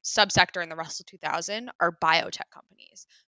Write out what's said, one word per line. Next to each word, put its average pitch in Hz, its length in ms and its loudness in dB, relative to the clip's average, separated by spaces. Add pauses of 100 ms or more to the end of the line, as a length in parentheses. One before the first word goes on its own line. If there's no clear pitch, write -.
subsector 190 580 2
in 165 60 -6
the 165 80 -12
Russell 165 320 -12
two 185 100 -20
thousand 185 520 -6 (100)
are 170 200 0
biotech 160 520 2
companies. - 540 -20 (240)